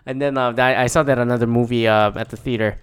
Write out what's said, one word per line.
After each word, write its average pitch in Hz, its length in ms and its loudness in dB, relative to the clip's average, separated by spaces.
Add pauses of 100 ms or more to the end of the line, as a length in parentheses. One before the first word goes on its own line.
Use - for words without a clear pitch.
and 131 160 -8
then, 139 160 -2
uh, 123 220 0
I, 127 240 2
I 127 60 2
saw 160 160 2
that 135 140 2
another 120 280 0
movie, 117 420 0
uh, 107 260 2
at 113 140 -8
the 113 80 -14
theater. 110 460 -4